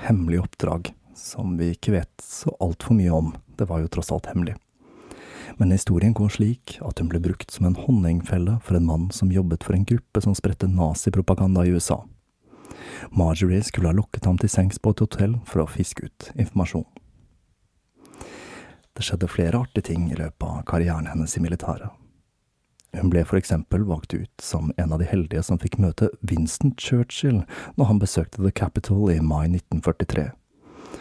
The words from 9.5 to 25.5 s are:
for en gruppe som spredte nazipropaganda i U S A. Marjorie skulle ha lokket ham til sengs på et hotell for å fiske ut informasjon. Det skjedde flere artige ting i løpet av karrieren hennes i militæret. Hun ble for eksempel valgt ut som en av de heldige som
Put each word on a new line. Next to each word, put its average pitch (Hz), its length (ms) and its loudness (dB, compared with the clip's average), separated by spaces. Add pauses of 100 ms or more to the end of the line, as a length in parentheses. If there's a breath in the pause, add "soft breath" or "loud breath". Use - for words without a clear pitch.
for 95 80 0
en 95 140 2
gruppe 117 340 0
som 101 140 2
spredte 95 340 -2
nazipropaganda 92 960 4
i 90 60 6
U 90 80 4
S - 100 -2
A. - 60 2 (1120 loud breath)
Marjorie 90 560 2
skulle 87 240 0
ha 82 60 2
lokket - 320 -2
ham 90 100 4
til 110 140 0
sengs 95 260 2
på 107 140 2
et - 100 -2
hotell 107 360 0 (100)
for 80 160 0
å 78 80 -6
fiske - 340 -4
ut - 300 -18
informasjon. 90 500 -2 (2000 loud breath)
Det - 140 -6
skjedde 87 240 -2
flere 90 320 0
artige - 240 -4
ting 85 240 -2
i - 80 -4
løpet 78 260 -6
av 80 220 -6
karrieren 85 420 0
hennes 80 240 -4
i 90 80 -4
militæret. 85 480 -4 (1080)
Hun 87 160 0
ble 85 160 4
for - 80 0
eksempel 90 480 0
valgt 82 300 -4
ut - 260 -10
som 78 380 -4
en 80 160 0
av 80 80 0
de 87 80 0
heldige 82 340 0
som 87 160 0